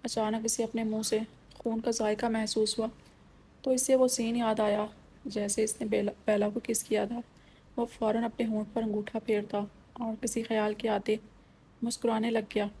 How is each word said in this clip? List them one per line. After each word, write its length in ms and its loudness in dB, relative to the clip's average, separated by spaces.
अचानक 420 -2
इसे 160 0
अपने 220 -2
मुंह 200 -2
से 160 0
खून 240 -2
का 120 -2
जायका 380 0
महसूस 480 0
हुआ 120 -2
तो 80 2
इसे 240 4
वो 120 6
सीन 280 0
याद 240 2
आया 280 2
जैसे 360 0
इसने 240 -4
बेला, 300 2
बेला 300 2
को 120 -4
किस 220 -2
किया 240 0
था। 160 -6
वो 100 0
फ़ौरन 380 0
अपने 220 -2
होंठ 220 -2
पर 140 -2
अंगूठा 380 -2
फेरता 460 0
और 160 -2
किसी 260 -2
ख्याल 320 0
के 160 -4
आते 280 0
मुस्कुराने 480 0
लग 240 0
गया। 160 0